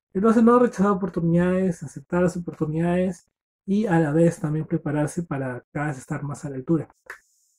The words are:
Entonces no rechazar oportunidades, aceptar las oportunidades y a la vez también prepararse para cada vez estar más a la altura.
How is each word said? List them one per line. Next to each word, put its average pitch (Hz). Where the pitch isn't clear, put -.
Entonces 226
no 240
rechazar 208
oportunidades, 180
aceptar 160
las 180
oportunidades 175
y 196
a 170
la 147
vez 165
también 156
prepararse 151
para 131
cada 151
vez 135
estar 143
más 143
a 143
la 135
altura. 131